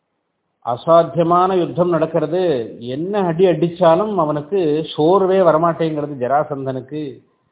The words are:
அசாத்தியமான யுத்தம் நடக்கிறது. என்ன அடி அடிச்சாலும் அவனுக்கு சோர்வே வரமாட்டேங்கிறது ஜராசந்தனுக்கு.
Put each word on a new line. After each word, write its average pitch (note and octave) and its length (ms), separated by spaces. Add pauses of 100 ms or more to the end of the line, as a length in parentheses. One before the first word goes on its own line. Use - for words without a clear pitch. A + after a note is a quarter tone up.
(640)
அசாத்தியமான E3 880
யுத்தம் E3+ 360
நடக்கிறது. D#3+ 920
என்ன D#3 400
அடி F3 260
அடிச்சாலும் F3 720
அவனுக்கு D3+ 680
சோர்வே F#3+ 520
வரமாட்டேங்கிறது D#3+ 800
ஜராசந்தனுக்கு. C3+ 1080 (280)